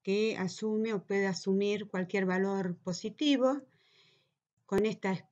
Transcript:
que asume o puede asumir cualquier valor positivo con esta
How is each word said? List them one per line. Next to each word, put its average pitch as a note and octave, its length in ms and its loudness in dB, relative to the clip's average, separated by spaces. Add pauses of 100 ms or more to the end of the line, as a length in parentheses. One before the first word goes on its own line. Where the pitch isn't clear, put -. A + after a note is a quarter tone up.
que G#3 380 0
asume G#3+ 560 -2
o F#3+ 100 -4
puede G3 220 0
asumir G3+ 600 0
cualquier F#3+ 380 -2
valor F#3 540 0
positivo C4 800 0 (1040)
con G3 220 2
esta F#3+ 460 -4